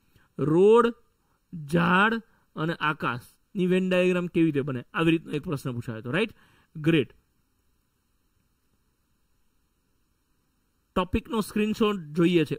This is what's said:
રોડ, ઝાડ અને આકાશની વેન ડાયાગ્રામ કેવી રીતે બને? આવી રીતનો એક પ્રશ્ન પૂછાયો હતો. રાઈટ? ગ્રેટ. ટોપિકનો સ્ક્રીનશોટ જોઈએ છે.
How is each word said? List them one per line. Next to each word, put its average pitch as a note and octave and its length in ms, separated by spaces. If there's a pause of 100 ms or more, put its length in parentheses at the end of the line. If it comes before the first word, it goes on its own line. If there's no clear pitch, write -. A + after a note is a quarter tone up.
(400)
રોડ, G#3 540 (600)
ઝાડ F3 600 (420)
અને D#3+ 180
આકાશની D3+ 960
વેન F#3 220
ડાયાગ્રામ F3+ 380
કેવી E3 180
રીતે C#3+ 160
બને? B2+ 320
આવી E3 180
રીતનો E3 200
એક D3 120
પ્રશ્ન C#3+ 280
પૂછાયો A#2 280
હતો. A2+ 120
રાઈટ? G3+ 180 (460)
ગ્રેટ. D#3 380 (3750)
ટોપિકનો A3 460
સ્ક્રીનશોટ G#3 540
જોઈએ E3 500
છે. - 140